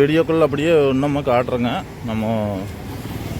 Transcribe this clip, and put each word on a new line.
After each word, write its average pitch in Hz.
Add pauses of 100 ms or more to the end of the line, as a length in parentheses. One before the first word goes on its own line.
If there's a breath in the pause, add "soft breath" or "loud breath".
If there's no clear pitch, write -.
வீடியோக்கள் 156
அப்படியே 143 (220)
இன்னும் 143
காட்டுறேங்க. 123 (380)
நம்ம 110 (1160)